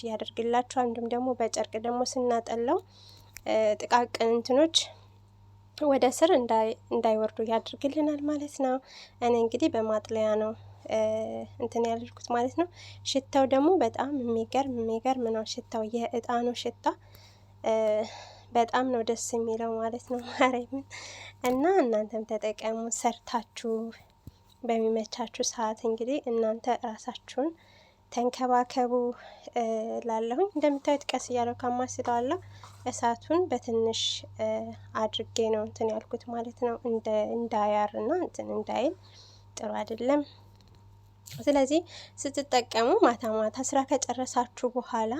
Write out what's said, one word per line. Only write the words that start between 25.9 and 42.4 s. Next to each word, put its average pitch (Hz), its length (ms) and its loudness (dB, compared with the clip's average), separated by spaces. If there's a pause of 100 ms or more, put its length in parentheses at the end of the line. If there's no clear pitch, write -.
እናንተ 226 420 0 (160)
ራሳችሁን 247 680 -6 (640)
ተንከባከቡ፣ 247 800 0 (600)
እ፣ 233 120 -2 (380)
ላለሁኝ። 233 480 0
እንደምታዩት 285 560 2
ቀስ 254 200 -4
እያለው 240 300 0
ካማስለዋለሁ። 247 840 -2 (480)
እሳቱን 247 600 0
በትንሽ፣ 226 560 0 (340)
እ፣ 220 100 -2 (500)
አድርጌ 220 420 -2 (120)
ነው 214 140 2
እንትን 226 240 -2
ያልኩት 220 400 -6
ማለት 233 340 -8
ነው። 233 220 0
እንደ፣ 226 220 -2 (240)
እንዳያር 214 640 0
እና 220 220 -2
እንትን 220 320 -6
እንዳይል 214 440 -2 (600)
ጥሩ 220 200 -8
አይደለም። 233 480 0 (1120)
ስለዚህ 285 440 4 (360)
ስትጠቀሙ 254 720 0 (100)